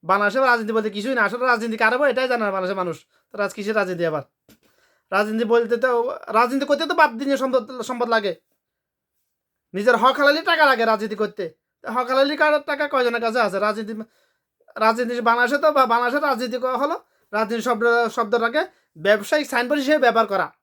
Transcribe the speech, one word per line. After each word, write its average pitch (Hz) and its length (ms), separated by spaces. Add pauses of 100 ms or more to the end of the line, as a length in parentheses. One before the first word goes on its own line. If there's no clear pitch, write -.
বাংলাদেশের 202 380
রাজনীতি 233 300
বলতে 220 180
কিছুই 208 240
না, 233 80
আসলে 233 240
রাজনীতি 233 300
কার 220 180
হবে 277 160
এটাই 254 180
জানে 233 160
না 202 60
বাংলাদেশের 190 260
মানুষ। 175 300 (240)
তো - 80
রাজ-, 202 160
কিসের 214 220
রাজনীতি 180 300
আবার? 156 160 (880)
রাজনীতি 214 340
বলতে 233 320
তো, 240 420 (100)
রাজনীতি 247 380
করতে 302 200
তো 294 80
বাপ 311 160
দিনের 269 260
সম্পদ, 254 440
সম্পদ 240 280
লাগে, 214 260 (1400)
নিজের 202 240
হক 254 200
হালালি 285 260
টাকা 320 240
লাগে 247 180
রাজনীতি 220 320
করতে। 202 380 (280)
তো - 100
হক 247 160
হালালি 277 280
কার 302 240
টাকা 294 280
কয়জনের 247 320
কাছে 233 200
আছে? 196 180
রাজনীতি, 214 440 (760)
রাজনীতি 226 440
বাংলাদেশে 240 380
তো, 302 140
বা 269 140
বাংলাদেশের 240 360
রাজনীতি 254 360
ক-, 233 60
হলো 262 400 (280)
রাজনীতি 220 300
শব্দ, 233 460
শব্দটাকে 233 580 (300)
ব্যবসায়িক 214 500
সাইনবোর্ড 254 340
হিসেবে 285 180
ব্যবহার 226 280
করা। 190 260 (100)